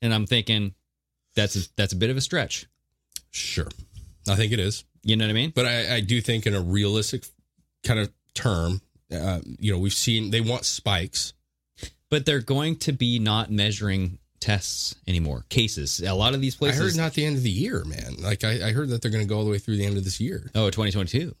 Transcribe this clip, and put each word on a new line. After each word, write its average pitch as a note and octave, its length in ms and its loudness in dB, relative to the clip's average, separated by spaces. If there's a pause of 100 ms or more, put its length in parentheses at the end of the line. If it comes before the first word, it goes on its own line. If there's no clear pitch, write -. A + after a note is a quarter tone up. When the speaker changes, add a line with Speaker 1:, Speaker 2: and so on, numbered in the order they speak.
Speaker 1:
and A2+ 140 2
I'm G#2+ 120 2
thinking G#2+ 480 0 (600)
that's G#2 220 2
a, F2+ 200 -2
that's G2+ 160 0
a F#2+ 40 -4
bit A2+ 140 2
of C3 60 0
a C3+ 40 -2
stretch. - 460 -4 (640)
Speaker 2:
Sure. - 380 -4 (600)
I F#2+ 80 4
think G#2+ 160 2
it A2+ 80 2
is. G2 240 -2 (180)
Speaker 1:
You A2 140 4
know A2 80 2
what G#2+ 60 2
I G#2+ 40 2
mean? C3 200 2
Speaker 2:
But B2 120 2
I, A#2 300 0
I A2+ 40 2
do A2 200 2
think A2+ 260 0
in G#2 80 2
a F#2+ 60 2
realistic G2+ 640 0 (580)
kind A2+ 160 2
of G#2 140 -2 (220)
term, F2+ 460 0 (320)
uh, F2 280 -2 (180)
you G#2 140 0
know, F2+ 60 2
we've G2 140 2
seen, A2 380 0
they A#2 100 2
want A2+ 240 0
spikes. - 680 -2 (760)
Speaker 1:
But D3 180 0
they're C#3+ 140 2
going D3 400 0
to D#3 120 0
be A#2+ 260 2
not G#2+ 320 2
measuring G2+ 680 0 (200)
tests - 560 -2 (140)
anymore, D#2 400 0
cases. G#2+ 520 0
A F#2 140 -2
lot A2 200 2
of C3+ 80 -2
these C3 140 -2
places C#3 240 2
Speaker 2:
I E3+ 40 2
heard F3 120 0
not D#3+ 180 0
the D3 100 0
end D3 140 0
of B2+ 40 0
the A#2+ 80 2
year, A2+ 340 -2
man. D2+ 360 -8
Like, G#2 240 -2
I, A2 240 0
I A2 40 2
heard C#3 180 0
that A#2 100 -2
they're A#2 100 -2
gonna G#2+ 140 2
go G#2+ 140 0
all G#2+ 80 0
the G#2 40 2
way G2+ 80 0
through G#2+ 200 -2
the G2+ 80 2
end G2+ 100 0
of F#2+ 80 0
this F#2+ 160 -4
year. E3 340 -4
Speaker 1:
Oh, A2 140 4
twenty G#2 240 0
twenty-two. A2 480 -2